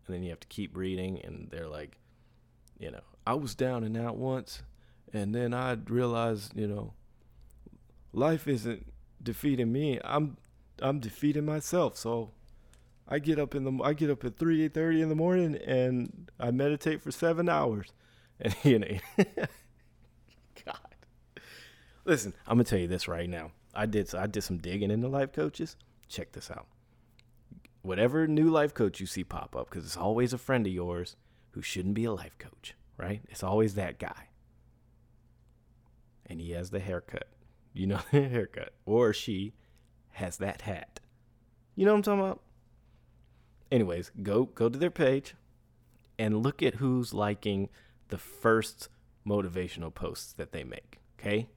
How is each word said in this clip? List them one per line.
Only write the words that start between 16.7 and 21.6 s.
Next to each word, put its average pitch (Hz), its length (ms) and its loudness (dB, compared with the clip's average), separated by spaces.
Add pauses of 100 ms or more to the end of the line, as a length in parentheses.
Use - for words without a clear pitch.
for 147 80 -6
seven 170 380 2
hours." 127 500 0
<laughs> - 40 -20 (360)
And, 113 160 0 (100)
you 127 140 10
know, 101 80 2 (300)
<laughs> 196 80 8 (1400)
God. - 100 -10 (1300)